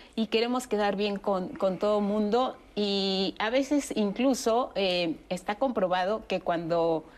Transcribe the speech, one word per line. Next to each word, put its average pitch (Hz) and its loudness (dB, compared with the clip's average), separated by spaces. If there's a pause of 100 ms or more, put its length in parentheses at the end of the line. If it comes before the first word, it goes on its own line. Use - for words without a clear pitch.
(160)
y 220 0
queremos 240 0
quedar 208 2
bien 202 -2
con, 185 -2
con 185 -2
todo 208 2
mundo. 208 0 (200)
Y 196 0
a 214 -2
veces 269 0
incluso, 226 2
eh, 180 0 (140)
está 185 -4
comprobado 190 -2
que 185 -2
cuando 170 0 (120)